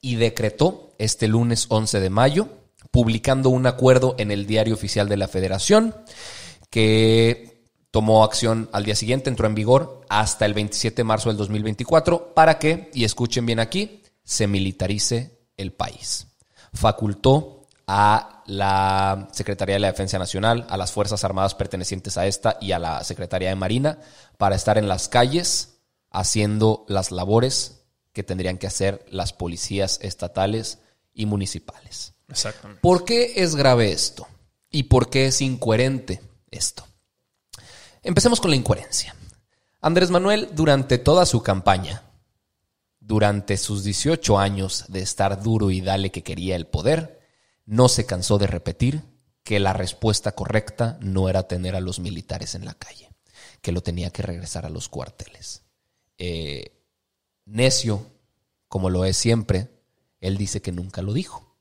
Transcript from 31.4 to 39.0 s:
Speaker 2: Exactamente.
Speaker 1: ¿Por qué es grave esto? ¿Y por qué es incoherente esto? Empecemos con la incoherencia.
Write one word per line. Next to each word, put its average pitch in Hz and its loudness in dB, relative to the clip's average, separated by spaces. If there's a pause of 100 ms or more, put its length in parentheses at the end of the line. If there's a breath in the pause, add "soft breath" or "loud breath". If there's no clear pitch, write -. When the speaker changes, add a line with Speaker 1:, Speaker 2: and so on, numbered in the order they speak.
Speaker 2:
Exactamente. 104 -10
Speaker 1:
¿Por 180 4
qué 233 0
es 175 0
grave 123 4
esto? - -6 (440)
¿Y 139 -2
por 120 4
qué 135 2
es 131 0
incoherente 123 -2 (300)
esto? - -8 (1160 loud breath)
Empecemos 233 2
con 185 0
la 143 4
incoherencia. - -2 (640)